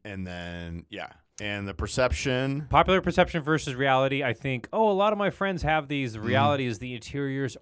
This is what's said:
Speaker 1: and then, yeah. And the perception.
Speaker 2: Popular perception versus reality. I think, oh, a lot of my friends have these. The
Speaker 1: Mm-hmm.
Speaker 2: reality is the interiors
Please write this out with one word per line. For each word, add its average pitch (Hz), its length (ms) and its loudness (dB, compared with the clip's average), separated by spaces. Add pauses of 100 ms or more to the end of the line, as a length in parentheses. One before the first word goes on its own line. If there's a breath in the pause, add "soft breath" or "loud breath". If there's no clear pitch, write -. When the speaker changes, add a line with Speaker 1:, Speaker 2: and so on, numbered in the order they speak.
Speaker 1:
and 95 220 -8
then, 87 600 -10
yeah. 90 200 -10 (320)
And 101 260 -6
the 98 80 -6
perception. 131 920 0
Speaker 2:
Popular 175 320 6
perception 175 420 2
versus 147 320 0
reality. 135 480 2
I 127 100 0
think, 127 400 -4
oh, 214 180 4
a - 20 4
lot 202 200 2
of 208 60 -2
my 202 120 0
friends 196 320 -2
have 151 260 0
these. 139 240 -2
The 110 60 -8
Speaker 1:
Mm-hmm. 107 100 -6
Speaker 2:
reality 135 380 4
is 113 120 -2
the 123 160 -8
interiors 135 680 -4